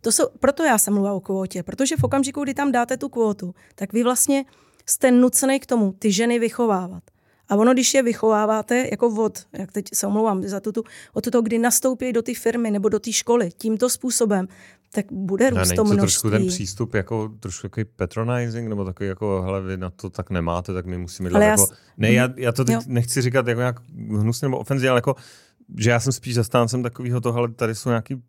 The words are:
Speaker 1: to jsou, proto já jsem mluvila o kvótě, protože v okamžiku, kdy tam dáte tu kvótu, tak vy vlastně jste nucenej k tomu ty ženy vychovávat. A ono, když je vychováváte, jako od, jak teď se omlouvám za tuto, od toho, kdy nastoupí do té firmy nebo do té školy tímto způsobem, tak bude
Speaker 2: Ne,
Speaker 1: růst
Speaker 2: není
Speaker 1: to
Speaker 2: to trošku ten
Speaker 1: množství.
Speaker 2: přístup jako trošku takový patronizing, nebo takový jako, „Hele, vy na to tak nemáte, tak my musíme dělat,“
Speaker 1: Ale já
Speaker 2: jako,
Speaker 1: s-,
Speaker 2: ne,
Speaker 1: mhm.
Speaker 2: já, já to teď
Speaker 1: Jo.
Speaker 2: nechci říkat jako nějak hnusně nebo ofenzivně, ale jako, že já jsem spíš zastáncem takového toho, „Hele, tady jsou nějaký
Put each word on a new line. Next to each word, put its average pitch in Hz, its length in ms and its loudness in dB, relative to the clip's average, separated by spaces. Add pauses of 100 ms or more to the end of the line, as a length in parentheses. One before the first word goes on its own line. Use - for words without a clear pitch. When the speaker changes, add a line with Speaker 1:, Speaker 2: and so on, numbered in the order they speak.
Speaker 1:
to 226 100 0
jsou, 311 120 2 (160)
proto 285 240 2
já 254 140 4
jsem 202 160 0
mluvila 202 200 0
o 190 60 -2
kvótě, 185 440 -6
protože 277 340 -2
v - 60 0
okamžiku, 277 400 0
kdy 269 100 -4
tam 285 180 0
dáte 247 260 0
tu 269 120 -8
kvótu, 202 460 -2 (200)
tak 196 180 -8
vy 240 100 2
vlastně 262 420 2 (400)
jste - 260 2
nucenej 254 480 4
k - 60 -12
tomu 214 340 0
ty 214 120 2
ženy 233 280 2
vychovávat. 196 640 -2 (460)
A 202 60 2
ono, 226 180 6
když 254 200 2
je 269 100 4
vychováváte, 220 880 2
jako 220 320 0
od, 214 160 -2 (140)
jak 190 180 -10
teď 202 220 -6
se - 140 -2
omlouvám 202 360 0
za 196 160 -6
tuto, 214 220 -4 (320)
od 220 180 -4
toho, 240 100 4
kdy 226 180 0
nastoupí 247 540 0
do 226 80 0
té 240 120 -6
firmy 226 380 -2
nebo 202 180 2
do 202 100 0
té 220 140 -8
školy 233 440 2
tímto 220 320 0
způsobem, 208 580 0 (460)
tak 202 180 -2
bude 196 320 -2
Speaker 2:
Ne, 269 60 4
Speaker 1:
růst 92 200 2
Speaker 2:
není 90 60 0
Speaker 1:
to 220 80 2
Speaker 2:
to 208 120 4
trošku 98 340 2
ten 104 120 2
Speaker 1:
množství. 90 160 0
Speaker 2:
přístup 101 360 -6
jako 107 360 -2 (100)
trošku 95 280 -10
takový 107 180 -6 (100)
patronizing, 117 760 -4
nebo 101 160 -4
takový 95 240 -6
jako, 95 360 -2
„Hele, 95 160 -4
vy 92 160 -6
na 92 120 -6
to 92 200 -12
tak 90 200 -10
nemáte, 87 440 -2
tak 90 120 -6
my 90 120 -8
musíme 90 320 -8
dělat,“ 87 80 2
Speaker 1:
Ale 208 80 6
já 214 60 4
Speaker 2:
jako, 202 140 4
Speaker 1:
s-, - 80 -6 (240)
Speaker 2:
ne, 107 100 2
Speaker 1:
mhm. 120 80 6
Speaker 2:
já, 127 200 4
já 123 160 0
to 127 140 0
teď 123 100 2
Speaker 1:
Jo. - 120 -4
Speaker 2:
nechci 120 340 0
říkat 123 260 0
jako 120 120 0
nějak 123 200 -2 (300)
hnusně 107 360 0
nebo 131 140 -2
ofenzivně, 131 300 0
ale 127 80 4
jako, 127 180 0 (640)
že 110 100 4
já 120 100 4
jsem 127 140 0
spíš 123 220 -6
zastáncem 120 480 0
takového 120 380 -4
toho, 117 120 -2
„Hele, 120 160 0
tady 113 260 -2
jsou 123 140 -6
nějaký 120 400 -2